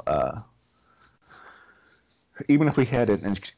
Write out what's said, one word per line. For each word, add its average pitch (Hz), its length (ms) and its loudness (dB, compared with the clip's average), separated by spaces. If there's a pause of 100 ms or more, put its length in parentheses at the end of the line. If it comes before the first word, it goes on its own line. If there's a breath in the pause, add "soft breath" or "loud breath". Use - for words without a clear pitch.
uh, 69 340 -2 (2000 soft breath)
even 147 180 4
if 143 100 -2
we 131 80 4
had 120 260 0
an 98 140 0
ex-, 98 340 -6